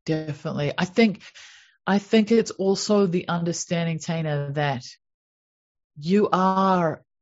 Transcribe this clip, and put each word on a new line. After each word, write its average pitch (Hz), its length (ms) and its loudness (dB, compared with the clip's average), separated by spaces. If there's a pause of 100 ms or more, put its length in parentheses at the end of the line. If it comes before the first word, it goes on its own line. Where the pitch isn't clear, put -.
definitely. 151 720 -4
I 170 80 0
think, 202 380 0 (640)
I 196 120 2
think 214 340 2
it's 226 180 2
also 196 560 0
the 175 220 -2
understanding, 170 720 -2
Tana, 151 540 -4
that 143 300 -2 (1120)
you 180 340 2
are 185 680 2 (200)